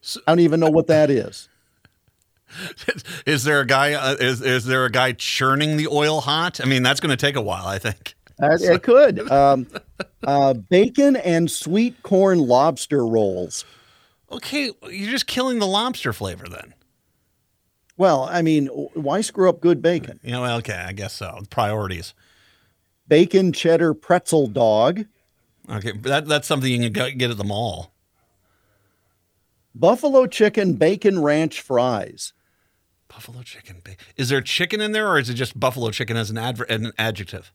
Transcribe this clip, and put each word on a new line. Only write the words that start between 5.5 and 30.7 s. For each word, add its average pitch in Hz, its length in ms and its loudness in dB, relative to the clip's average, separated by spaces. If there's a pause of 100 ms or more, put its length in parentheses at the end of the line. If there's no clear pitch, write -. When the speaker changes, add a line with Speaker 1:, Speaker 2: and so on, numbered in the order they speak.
Speaker 1:
the 151 120 -2
oil 151 320 0
hot? 156 400 -4
I 123 60 -4
mean, 131 180 0
that's 139 160 2
gonna 147 160 -2
take 143 200 -2
a 131 60 -4
while, 95 240 -6
I 98 120 -4
think. - 360 -8 (260)
Speaker 2:
Uh, 151 160 2
Speaker 1:
So 180 180 2
Speaker 2:
it - 80 -2
could. 254 480 4
Um, 139 360 4 (580)
uh, 139 300 2
bacon 240 600 2
and 170 340 0
sweet 220 540 -2
corn 190 340 4
lobster 135 680 2
rolls. 98 600 -2 (680)
Speaker 1:
Okay, 269 400 -6 (180)
you're 196 220 -8
just 269 160 -4
killing 254 320 -2
the 202 80 0
lobster 202 460 -4
flavor 95 360 -10
then. - 260 -18 (1200)
Speaker 2:
Well, 156 340 2
I 175 120 -2
mean, 156 240 2
w-, 139 280 -10
why 156 260 -2
screw 190 280 0
up 170 120 0
good 170 220 2
bacon? 165 400 -2
Speaker 1:
You 120 100 -8
know, 123 100 -4
well, 120 160 -2
okay, 110 160 -8
I 90 180 -10
guess 95 200 -10
so. 92 280 -12 (100)
Priorities. 104 640 -4 (960)
Speaker 2:
Bacon 175 440 4
cheddar 165 420 2
pretzel 165 520 0
dog. 117 600 2 (600)
Speaker 1:
Okay, 107 240 -8
but 107 160 -8
that, 143 180 -2
that's 147 200 -2
something 131 240 -2
you 120 80 0
can 117 140 -2
go, 123 180 -4
get 127 200 -2
at 117 60 -6
the 101 80 -6
mall. 101 480 -6 (1800)
Speaker 2:
Buffalo 247 520 4
chicken 208 480 2